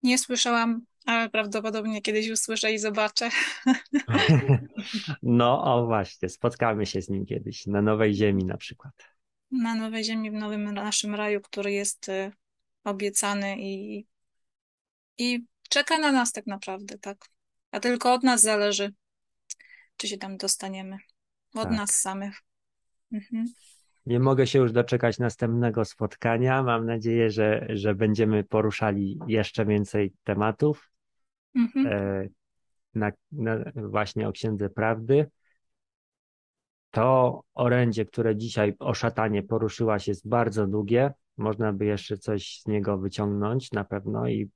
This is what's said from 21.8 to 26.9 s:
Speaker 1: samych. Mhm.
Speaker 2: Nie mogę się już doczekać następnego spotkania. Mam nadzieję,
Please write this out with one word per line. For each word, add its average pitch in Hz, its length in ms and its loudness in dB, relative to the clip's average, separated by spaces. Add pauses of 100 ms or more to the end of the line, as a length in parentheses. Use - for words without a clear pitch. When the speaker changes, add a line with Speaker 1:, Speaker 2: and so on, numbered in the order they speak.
Speaker 1:
samych. 196 440 -4 (760)
Mhm. 226 320 -6 (640)
Speaker 2:
Nie 120 140 2
mogę 131 260 4
się 139 120 2
już 123 140 4
doczekać 117 460 2
następnego 117 680 0
spotkania. 120 760 0
Mam 117 240 0
nadzieję, 113 440 2